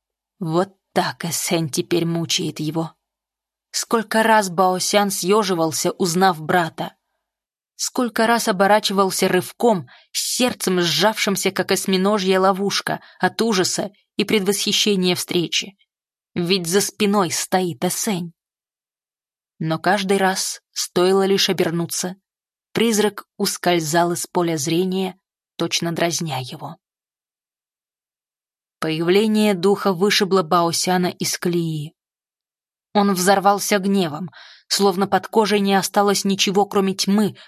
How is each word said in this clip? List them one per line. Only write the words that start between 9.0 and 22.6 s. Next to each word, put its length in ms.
рывком, 580
с 240
сердцем 440
сжавшимся, 720
как 200
осьминожья 680
ловушка, 600
от 220
ужаса 500
и 80
предвосхищения 880
встречи. 640
Ведь 320
за 140
спиной 500
стоит 540
Эсэнь. 480
Но 200
каждый 400
раз, 420
стоило 520
лишь 240
обернуться, 680